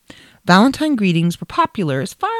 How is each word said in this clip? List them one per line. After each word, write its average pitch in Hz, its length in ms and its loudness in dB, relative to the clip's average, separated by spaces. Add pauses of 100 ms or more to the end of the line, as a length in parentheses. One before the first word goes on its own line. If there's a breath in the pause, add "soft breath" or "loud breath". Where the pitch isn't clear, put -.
(460 loud breath)
Valentine 262 500 2
greetings 170 460 0
were 185 40 -12
popular 170 540 -4
as 147 140 -8
far 403 260 -6